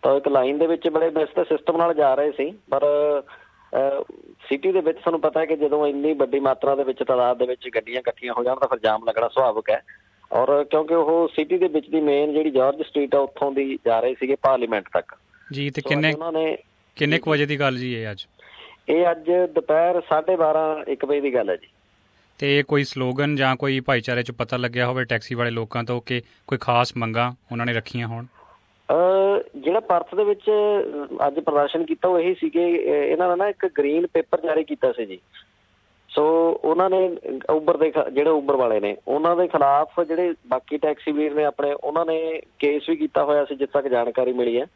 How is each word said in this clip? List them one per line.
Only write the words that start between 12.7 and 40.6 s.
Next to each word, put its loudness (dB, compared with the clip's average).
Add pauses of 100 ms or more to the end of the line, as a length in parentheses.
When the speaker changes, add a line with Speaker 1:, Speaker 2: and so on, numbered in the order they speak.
Speaker 1:
ਸਟਰੀਟ -2
ਆ, 6
ਉੱਥੋਂ -2
ਦੀ -4
ਜਾ 2
ਰਹੇ 0
ਸੀਗੇ -2
ਪਾਰਲੀਮੈਂਟ 0
ਤੱਕ। -4 (380)
Speaker 2:
ਜੀ, -4
ਤੇ -6
Speaker 1:
ਸੋ -8
Speaker 2:
ਕਿੰਨੇ, 2
Speaker 1:
ਅੱਜ 0
ਉਹਨਾਂ -6
ਨੇ -2 (380)
Speaker 2:
ਕਿੰਨੇ 0
ਕੁ -4
Speaker 1:
ਜੀ, 4
Speaker 2:
ਵਜੇ 2
ਦੀ -4
ਗੱਲ 0
ਜੀ -6
ਇਹ -8
ਅੱਜ? -14 (640)
Speaker 1:
ਇਹ 4
ਅੱਜ -4 (180)
ਦੁਪਹਿਰ 0
ਸਾਢੇ 0
ਬਾਰਾਂ, 0
ਇੱਕ -4
ਵਜੇ 0
ਦੀ -2
ਗੱਲ 0
ਹੈ 0
ਜੀ। -18 (720)
Speaker 2:
ਤੇ 0
ਕੋਈ 0
ਸਲੋਗਨ -2
ਜਾਂ 2
ਕੋਈ -2
ਭਾਈਚਾਰੇ -2
'ਚ -8
ਪਤਾ -6
ਲੱਗਿਆ -2
ਹੋਵੇ -2
ਟੈਕਸੀ -4
ਵਾਲੇ -2
ਲੋਕਾਂ -6
ਤੋਂ -4
ਕਿ -6 (260)
ਕੋਈ -2
ਖਾਸ 2
ਮੰਗਾਂ 0 (200)
ਉਹਨਾਂ -4
ਨੇ -2
ਰੱਖੀਆਂ -6
ਹੋਣ? -10 (680)
Speaker 1:
ਅਹ, 2
ਜਿਹੜਾ 0
ਪਰਥ -2
ਦੇ 2
ਵਿੱਚ, 0
ਅਹ, 0
ਅੱਜ -2
ਪ੍ਰਦਰਸ਼ਨ 0
ਕੀਤਾ -2
ਉਹ 4
ਇਹੀ 0
ਸੀ -4
ਕਿ, -2
ਅਹ, 2
ਇਹਨਾਂ 0
ਨੇ 2
ਨਾ 0
ਇੱਕ -4 (100)
ਗ੍ਰੀਨ 0
ਪੇਪਰ -2
ਜਾਰੀ 0
ਕੀਤਾ -2
ਸੀ -6
ਜੀ। -16 (880)
ਸੋ 4 (120)
ਉਹਨਾਂ 2
ਨੇ 2 (360)
Uber 2
ਦੇ 2
ਖਿ-, 0
ਜਿਹੜੇ 2
Uber 2
ਵਾਲੇ 2
ਨੇ, -2 (100)
ਉਹਨਾਂ 2
ਦੇ 2
ਖਿਲਾਫ 2
ਜਿਹੜੇ 0 (140)
ਬਾਕੀ -4